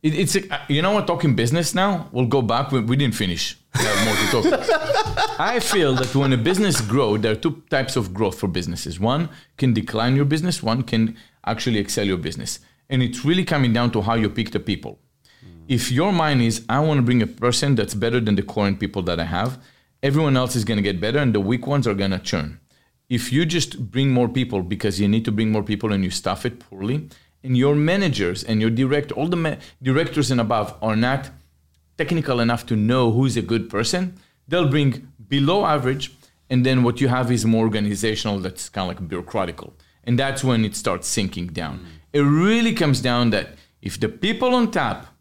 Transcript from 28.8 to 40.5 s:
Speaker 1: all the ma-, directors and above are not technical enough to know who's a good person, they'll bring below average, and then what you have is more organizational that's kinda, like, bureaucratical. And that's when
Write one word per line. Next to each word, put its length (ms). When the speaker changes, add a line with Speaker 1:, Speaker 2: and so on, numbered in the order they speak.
Speaker 1:
all 140
the 80
ma-, 200
directors 500
and 80
above 420
are 140
not 340
technical 420
enough 280
to 80
know 360
who's 260
a 40
good 280
person, 440
they'll 220
bring 380
below 380
average, 460
and 160
then 180
what 180
you 60
have 240
is 140
more 200
organizational 760
that's 300
kinda, 180
like, 200
bureaucratical. 640
And 160
that's 240
when 220